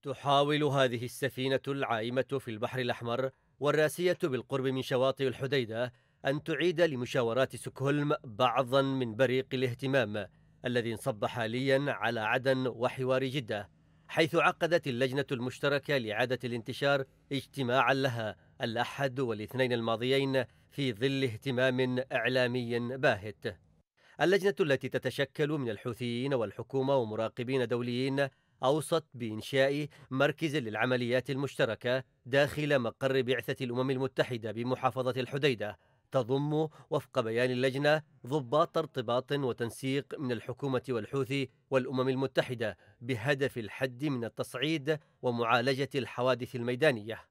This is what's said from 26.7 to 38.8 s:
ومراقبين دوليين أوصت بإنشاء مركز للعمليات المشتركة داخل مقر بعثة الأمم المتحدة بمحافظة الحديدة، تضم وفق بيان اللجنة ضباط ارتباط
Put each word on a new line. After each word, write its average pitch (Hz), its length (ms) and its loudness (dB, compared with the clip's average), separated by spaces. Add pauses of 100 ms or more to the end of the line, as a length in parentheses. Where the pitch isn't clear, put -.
ومراقبين 117 720 -2
دوليين 127 600 0 (360)
أوصت 156 400 2 (100)
بإنشاء 135 720 0 (220)
مركز 147 460 0
للعمليات 123 760 0
المشتركة 131 720 -2 (220)
داخل 143 520 2
مقر 131 440 0
بعثة 123 420 -2
الأمم 127 260 -2
المتحدة 127 640 -2
بمحافظة 127 680 -2
الحديدة، 120 580 -2 (340)
تضم 143 560 0 (220)
وفق 135 300 -2
بيان 117 300 2
اللجنة 139 520 2 (240)
ضباط 147 520 0
ارتباط 127 540 -2